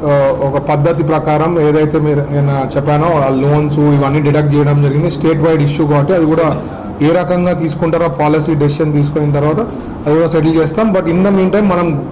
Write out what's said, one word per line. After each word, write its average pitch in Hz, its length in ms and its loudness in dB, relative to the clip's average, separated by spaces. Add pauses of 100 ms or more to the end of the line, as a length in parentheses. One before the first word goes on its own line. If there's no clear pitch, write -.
ఆ, 139 300 2 (120)
ఒక 139 100 -2
పద్ధతి 147 460 -2
ప్రకారం 156 580 0
ఏదైతే 151 380 2
మీరు 147 320 0
నేను 143 460 -2
చెప్పానో 147 300 0
ఆ 143 220 0
లోన్స్ 147 500 0
ఇవన్నీ 143 400 2
డిడక్ట్ 147 360 0
చేయడం 143 280 2
జరిగింది. 147 260 0
స్టేట్ 160 320 0
వైడ్ 160 200 2
ఇష్యూ 147 260 0
కాబట్టి 147 260 0
అది 170 120 2
కూడా 160 360 0 (400)
ఏ 147 80 2
రకంగా 175 440 0
తీసుకుంటారో 160 560 -2
పాలసీ 151 440 0
డెసిషన్ 147 400 0
తీసుకున్న 147 380 0
తర్వాత 147 280 0 (460)
అది 147 100 2
కూడా 165 120 2
సెటిల్ 160 280 2
చేస్తాం. 175 380 0
But 185 100 0
in 165 120 0
the 190 140 2
meantime 190 340 2
మనం 175 480 0